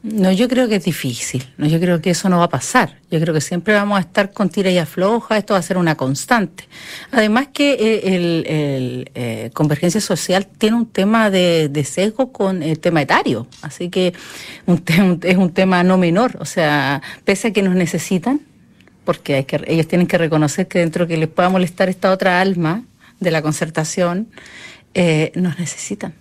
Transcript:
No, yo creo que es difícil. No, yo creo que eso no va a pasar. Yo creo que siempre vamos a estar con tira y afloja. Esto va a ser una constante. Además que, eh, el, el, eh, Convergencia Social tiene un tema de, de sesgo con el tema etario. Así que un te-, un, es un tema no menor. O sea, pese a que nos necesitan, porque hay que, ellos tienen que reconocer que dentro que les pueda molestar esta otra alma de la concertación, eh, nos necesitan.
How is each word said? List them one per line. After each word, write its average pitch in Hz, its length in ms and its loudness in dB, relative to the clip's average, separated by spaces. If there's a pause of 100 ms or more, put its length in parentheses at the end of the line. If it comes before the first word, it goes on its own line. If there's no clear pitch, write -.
No, 202 280 2
yo 233 160 2
creo 254 200 2
que 214 60 0
es 196 100 -2
difícil. 131 640 -4 (120)
No, 151 100 0
yo 165 100 2
creo 175 240 2
que 185 80 0
eso 175 180 0
no 180 100 4
va 170 80 4
a - 20 -2
pasar. 175 500 -2 (100)
Yo 160 120 0
creo 165 120 0
que 156 80 0
siempre 180 320 -2
vamos 202 260 2
a - 20 2
estar 196 320 -2
con 190 160 -2
tira 190 200 -2
y 180 80 2
afloja. 208 640 0
Esto 202 160 -2
va 185 60 2
a - 20 -6
ser 185 140 -4
una 165 200 2
constante. 160 680 -2 (480)
Además 226 420 2
que, 285 200 2
eh, 214 420 0
el, 170 320 0
el, 131 680 -2
eh, 113 400 -6
Convergencia 165 460 0
Social 190 480 -2
tiene 220 260 0
un 226 120 0
tema 214 440 2
de, 170 380 2
de 143 160 -2
sesgo 220 480 -2
con 190 320 -2
el 156 160 -2
tema 170 200 2
etario. 135 460 0 (140)
Así 175 300 -10
que 185 220 0 (540)
un 175 120 4
te-, 165 220 2
un, 180 220 4
es 180 140 2
un 180 160 2
tema 190 320 2
no 185 140 4
menor. 180 420 2
O 156 60 -8
sea, 147 540 0 (240)
pese 202 220 0
a 214 60 0
que 202 100 0
nos 185 140 2
necesitan, 185 640 0 (640)
porque 147 320 -2
hay 135 80 0
que, - 240 -4
ellos 160 180 2
tienen 175 220 2
que 180 100 0
reconocer 156 480 0
que 180 140 -2
dentro 170 260 0
que 170 100 -4
les 156 120 -2
pueda 180 200 0
molestar 185 400 0
esta 190 220 0
otra 190 300 2
alma 185 420 0 (380)
de 175 100 0
la 160 100 0
concertación, 165 880 -2 (640)
eh, 160 420 2
nos 180 240 -2
necesitan. 175 600 -8